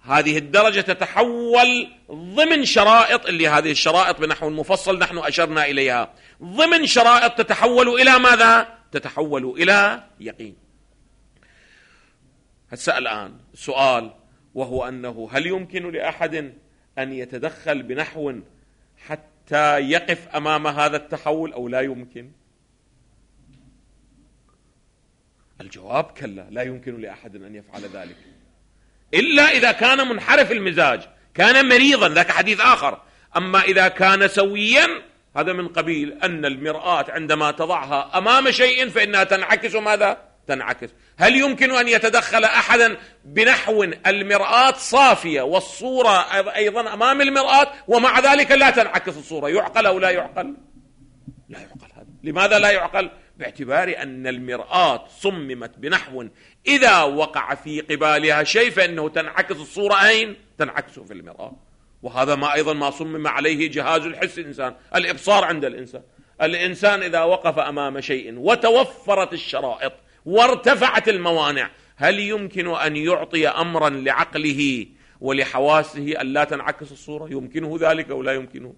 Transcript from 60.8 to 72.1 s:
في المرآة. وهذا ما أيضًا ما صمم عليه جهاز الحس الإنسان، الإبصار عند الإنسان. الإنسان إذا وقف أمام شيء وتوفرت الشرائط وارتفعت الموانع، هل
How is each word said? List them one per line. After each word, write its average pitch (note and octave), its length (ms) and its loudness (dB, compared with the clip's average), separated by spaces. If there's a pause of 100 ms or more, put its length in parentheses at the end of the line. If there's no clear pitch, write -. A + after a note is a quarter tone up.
في - 140 -20
المرآة. E2+ 440 -18 (460)
وهذا C3 320 -2
ما C#3+ 200 -2
أيضًا D3+ 180 -2
ما C#3+ 180 -2
صمم D#3 360 -8
عليه D3+ 440 -2
جهاز D#3 320 -2
الحس F3 360 -8
الإنسان، C#3 360 -10 (200)
الإبصار F3+ 500 2
عند D#3+ 200 -4
الإنسان. B2+ 380 -10 (400)
الإنسان F3+ 600 0
إذا E3+ 200 -2
وقف E3+ 360 0
أمام C#3+ 420 -4
شيء B2 380 -8
وتوفرت G3+ 920 0
الشرائط C3+ 600 -8 (340)
وارتفعت A#3 840 2
الموانع، D#3+ 600 0 (260)
هل F3+ 220 0